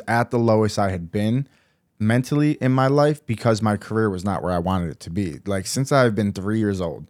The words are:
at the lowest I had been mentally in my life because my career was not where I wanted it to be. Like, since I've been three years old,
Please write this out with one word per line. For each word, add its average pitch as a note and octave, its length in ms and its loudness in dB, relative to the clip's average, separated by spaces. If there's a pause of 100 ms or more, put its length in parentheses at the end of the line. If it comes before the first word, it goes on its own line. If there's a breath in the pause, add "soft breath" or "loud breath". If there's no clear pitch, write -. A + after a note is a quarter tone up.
at A#2 240 0
the B2 80 0
lowest A2 400 2
I G2 120 2
had E2+ 200 -6
been A2 360 -2 (520)
mentally C3 520 0 (100)
in B2+ 100 2
my C3 160 2
life D3 380 2
because A2+ 360 0
my G#2+ 160 2
career A2 320 -2
was F2+ 140 -4
not F#2+ 200 -2
where F2+ 80 -2
I F2 80 0
wanted F2 300 0
it C2 120 -12
to - 80 -14
be. E2+ 360 -4
Like, F#2+ 200 -4
since C3+ 260 -4
I've B2+ 240 4
been G2+ 180 0
three G2+ 260 -2
years G2+ 220 0
old, D#2 280 -6